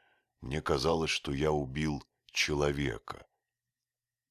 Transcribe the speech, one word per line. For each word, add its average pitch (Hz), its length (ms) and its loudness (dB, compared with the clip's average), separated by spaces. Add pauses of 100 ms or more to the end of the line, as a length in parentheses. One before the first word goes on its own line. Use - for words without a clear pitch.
(400)
Мне 71 200 -4
казалось, 78 500 2
что - 220 -2
я 76 200 2
убил 73 500 -2 (300)
человека. 71 960 -2 (1040)